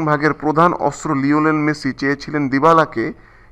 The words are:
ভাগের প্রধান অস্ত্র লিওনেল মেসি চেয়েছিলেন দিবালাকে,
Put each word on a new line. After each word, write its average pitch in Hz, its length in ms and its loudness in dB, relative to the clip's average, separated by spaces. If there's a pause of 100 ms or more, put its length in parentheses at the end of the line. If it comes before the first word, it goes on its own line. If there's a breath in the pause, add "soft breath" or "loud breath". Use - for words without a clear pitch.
ভাগের 151 300 0
প্রধান 156 380 2
অস্ত্র - 420 -4
লিওনেল 151 520 0
মেসি 147 260 -2
চেয়েছিলেন 143 560 -4
দিবালাকে, 151 560 2 (480 soft breath)